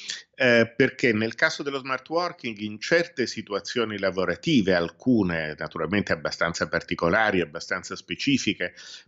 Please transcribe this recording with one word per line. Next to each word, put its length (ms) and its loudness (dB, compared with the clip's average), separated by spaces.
eh, 400 4
perché 380 2
nel 200 -2
caso 300 -2
dello 160 -6
smart 300 -8
working 480 -4
in 240 -8
certe 440 0
situazioni 720 -4
lavorative, 800 2
alcune 800 2
naturalmente 540 -2
abbastanza 560 -2
particolari, 720 0
abbastanza 560 -6
specifiche, 800 -2